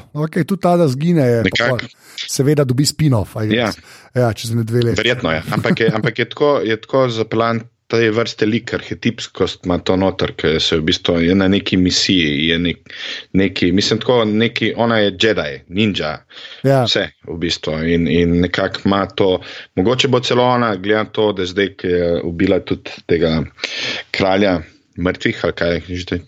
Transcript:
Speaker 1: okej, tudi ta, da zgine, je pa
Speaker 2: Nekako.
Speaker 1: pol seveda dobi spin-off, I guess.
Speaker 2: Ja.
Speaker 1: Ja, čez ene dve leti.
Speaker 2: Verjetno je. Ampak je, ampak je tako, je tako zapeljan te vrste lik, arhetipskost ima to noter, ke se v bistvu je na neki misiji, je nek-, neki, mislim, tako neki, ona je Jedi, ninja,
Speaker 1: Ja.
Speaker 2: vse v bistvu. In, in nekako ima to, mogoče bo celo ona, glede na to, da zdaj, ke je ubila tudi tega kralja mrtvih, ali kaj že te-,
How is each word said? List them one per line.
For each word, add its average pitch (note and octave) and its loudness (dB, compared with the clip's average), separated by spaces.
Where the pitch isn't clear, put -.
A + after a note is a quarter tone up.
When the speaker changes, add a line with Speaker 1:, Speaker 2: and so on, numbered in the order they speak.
Speaker 1:
okej, D#3 -2
tudi F#3 -2
ta, F3 2
da F3 4
zgine, D3+ 2
je A#2+ 4
pa A2+ 2
Speaker 2:
Nekako. A#2 0
Speaker 1:
pol B2 -10
seveda D3 0
dobi B2+ 2
spin-off, C3 0
I A2 -2
guess. A2 2
Speaker 2:
Ja. B2 -2
Speaker 1:
Ja, A#2 4
čez A2+ -6
ene A#2 0
dve A2+ 0
leti. A#2 2
Speaker 2:
Verjetno A2+ 0
je. D#2+ -2
Ampak G#2+ 0
je, A2+ 4
ampak A2 0
je A#2+ 0
tako, D3 0
je A2 0
tako C3 0
zapeljan A2+ 0
te A#2 0
vrste A2 0
lik, A2+ -2
arhetipskost - -4
ima F2+ -2
to - -2
noter, F#2 0
ke D#2 0
se - 0
v E2 0
bistvu E2+ 0
je E2+ 2
na F#2+ 4
neki G2 2
misiji, F2+ 2
je E2 0
nek-, E2+ -4
neki, F#2+ 0
mislim, G2+ 0
tako B2 2
neki, A2 0
ona A2+ 0
je G2+ 2
Jedi, F2+ 0
ninja, E2+ -2
Speaker 1:
Ja. C3+ 2
Speaker 2:
vse A2 0
v D#2+ -10
bistvu. E2 -4
In, E2+ 2
in E2+ 2
nekako F#2 -2
ima G2 2
to, F#2 0
mogoče A#2+ 0
bo B2+ 2
celo B2 0
ona, A#2+ 2
glede G2 0
na G#2+ 0
to, G#2+ 0
da F#2+ -2
zdaj, F#2 -2
ke - -8
je F2 0
ubila F2+ 0
tudi - -6
tega D#2+ 2
kralja F#2+ 2
mrtvih, F#2 -2
ali - -2
kaj E2+ -2
že F2+ -8
te-, F2 -4